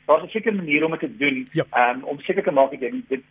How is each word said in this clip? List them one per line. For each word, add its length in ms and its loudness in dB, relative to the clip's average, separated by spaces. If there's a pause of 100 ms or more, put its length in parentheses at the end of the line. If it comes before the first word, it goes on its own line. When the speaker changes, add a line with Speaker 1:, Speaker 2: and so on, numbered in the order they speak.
Speaker 1:
daar's 160 6
'n 60 -10
sekere 280 -2
manier 280 0
om 60 0
dit 100 -4
te 160 -6
doen, 360 -2
Speaker 2:
Ja. 200 0
Speaker 1:
ehm, 320 2
om 160 -8
seker 220 -2
te 80 -2
maak 200 4
dat 100 -12
jy 100 -4
die, 180 -8
die, 220 -4